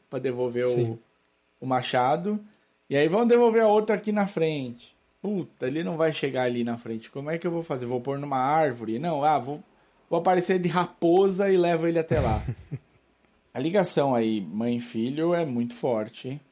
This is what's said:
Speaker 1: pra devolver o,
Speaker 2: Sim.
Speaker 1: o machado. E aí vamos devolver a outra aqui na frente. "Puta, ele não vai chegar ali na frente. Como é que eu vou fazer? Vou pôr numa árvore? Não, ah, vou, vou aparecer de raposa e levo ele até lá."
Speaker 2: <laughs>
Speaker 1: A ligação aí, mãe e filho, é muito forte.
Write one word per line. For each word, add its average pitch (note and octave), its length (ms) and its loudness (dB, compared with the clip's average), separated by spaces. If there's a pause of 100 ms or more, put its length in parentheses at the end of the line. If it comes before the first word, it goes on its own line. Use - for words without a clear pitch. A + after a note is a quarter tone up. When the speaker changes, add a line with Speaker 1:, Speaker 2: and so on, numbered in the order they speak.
Speaker 1:
pra C#3 80 -8
devolver B2 480 -2
o, - 20 4
Speaker 2:
Sim. A#2+ 320 0 (600)
Speaker 1:
o C3 60 -8
machado. C#3 760 0 (460)
E C#3 80 0
aí D3 100 4
vamos G#3+ 200 2
devolver A#3 340 6
a A3 60 4
outra G#3+ 280 4
aqui G3+ 160 -4
na G#3 140 0
frente. D#3 680 -4 (260)
"Puta, F#3 460 -6
ele D3+ 160 -4
não F3 140 -4
vai D#3+ 140 2
chegar C3 340 -2
ali B2 180 0
na A#2 160 -4
frente. A2+ 320 -10
Como C#3+ 180 -8
é E3 80 -4
que E3+ 80 -10
eu F3 60 0
vou E3+ 100 -4
fazer? C#3 240 -4
Vou B2 160 -2
pôr C#3 160 -4
numa C#3+ 220 -4
árvore? B2+ 580 0
Não, D3+ 260 -2
ah, D3+ 140 4
vou, C3+ 260 -6 (460)
vou E3 80 0
aparecer F3+ 400 2
de F3+ 100 0
raposa F3+ 840 2
e F#3+ 60 4
levo E3+ 280 2
ele E3 140 2
até D#3+ 200 0
lá." A2 240 0
Speaker 2:
<laughs> - 1080 -14
Speaker 1:
A A#2+ 60 -8
ligação D#3 560 2
aí, A2+ 260 0
mãe G#2+ 360 -4
e A#2+ 40 -6
filho, C#3+ 540 -2
é E3+ 100 0
muito A#2+ 300 -4
forte. B2+ 640 -6 (100)